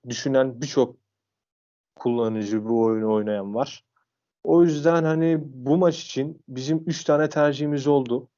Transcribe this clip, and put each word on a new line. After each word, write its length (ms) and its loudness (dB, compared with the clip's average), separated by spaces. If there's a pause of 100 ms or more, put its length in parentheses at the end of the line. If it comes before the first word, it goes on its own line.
düşünen 520 0
birçok 360 0 (1000)
kullanıcı 680 -2
bu 180 0
oyunu 300 0
oynayan 420 -2
var. 300 -6 (600)
O 180 4
yüzden 420 2
hani 380 2
bu 340 -2
maç 280 2
için 440 -6
bizim 380 -4
üç 180 -6
tane 240 2
tercihimiz 580 0
oldu. 520 0